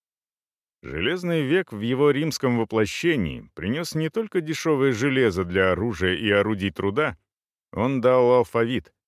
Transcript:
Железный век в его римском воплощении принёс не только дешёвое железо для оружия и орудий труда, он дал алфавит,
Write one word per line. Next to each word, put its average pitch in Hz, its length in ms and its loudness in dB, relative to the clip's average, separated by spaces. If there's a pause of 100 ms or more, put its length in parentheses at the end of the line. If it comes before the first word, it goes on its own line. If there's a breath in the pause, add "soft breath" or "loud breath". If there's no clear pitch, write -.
(800)
Железный 156 600 -4
век 160 300 -2
в 104 100 -10
его 131 300 2
римском 135 460 0
воплощении 107 1000 0
принёс 123 400 -6
не 160 140 -2
только 208 320 -4
дешёвое 147 500 0
железо 117 520 2
для 92 280 2
оружия 92 440 0
и 104 140 -2
орудий 101 420 2
труда, 104 460 -2 (540)
он 127 300 -2
дал 123 300 4
алфавит, 120 640 0 (140)